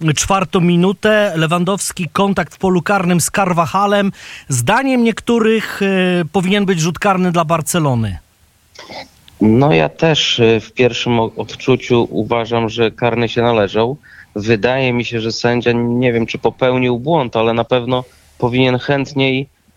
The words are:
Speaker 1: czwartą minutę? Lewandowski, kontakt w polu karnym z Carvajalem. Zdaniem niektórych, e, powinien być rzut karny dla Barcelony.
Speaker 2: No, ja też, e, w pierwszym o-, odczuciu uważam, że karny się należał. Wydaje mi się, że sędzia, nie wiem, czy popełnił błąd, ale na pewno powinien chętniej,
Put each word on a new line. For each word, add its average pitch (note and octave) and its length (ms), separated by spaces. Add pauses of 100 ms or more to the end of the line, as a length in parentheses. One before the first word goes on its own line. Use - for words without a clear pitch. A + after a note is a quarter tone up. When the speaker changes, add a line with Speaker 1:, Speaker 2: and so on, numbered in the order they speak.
(160)
Speaker 1:
czwartą F#3+ 460
minutę? F#3+ 760
Lewandowski, F3 800
kontakt G3 420
w - 20
polu F3+ 240
karnym F3+ 400
z - 100
Carvajalem. G3 800 (380)
Zdaniem A#3 540
niektórych, A3+ 800
e, G3+ 40 (460)
powinien G3 340
być F3+ 140
rzut D#3+ 200
karny F#3 320
dla E3+ 140
Barcelony. C#3 720 (1200)
Speaker 2:
No, B2 320
ja D#3 160
też, D3+ 500
e, A2+ 200
w - 120
pierwszym A#2+ 480
o-, A2 180
odczuciu A#2+ 720
uważam, A2+ 600
że A2 220
karny A#2 380
się A#2+ 120
należał. A#2 560 (380)
Wydaje A#2+ 580
mi A#2+ 120
się, A#2 140
że A2 120
sędzia, A#2+ 400
nie A#2+ 420
wiem, A2+ 120
czy - 120
popełnił B2+ 640
błąd, C3+ 360
ale A2+ 180
na A#2 100
pewno B2+ 400 (340)
powinien B2+ 420
chętniej, C3+ 680 (300)